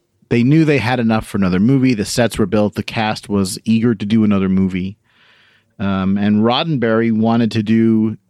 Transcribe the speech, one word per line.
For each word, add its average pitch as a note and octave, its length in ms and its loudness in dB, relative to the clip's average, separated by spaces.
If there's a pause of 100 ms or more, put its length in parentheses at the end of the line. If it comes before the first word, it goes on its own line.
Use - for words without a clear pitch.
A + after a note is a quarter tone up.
(280)
they A#2+ 140 2
knew D3+ 220 4
they D3 140 2
had A#2+ 200 -2
enough A2 280 0
for - 100 -8
another F#2 240 0
movie. B2+ 340 2
The G2+ 120 -4
sets A#2 300 -2
were A2 100 0
built. G#2 280 0
The G#2 80 -6
cast G#2+ 460 -6
was G2+ 360 -2
eager A2+ 300 0
to G#2 120 -6
do A2 180 2
another G2 240 2
movie. F#2+ 480 -2 (840)
Um, G2 380 -2
and G#2 260 0
Roddenberry A#2 720 0
wanted A2+ 400 0
to A2+ 100 -2
do, A2 540 2 (140)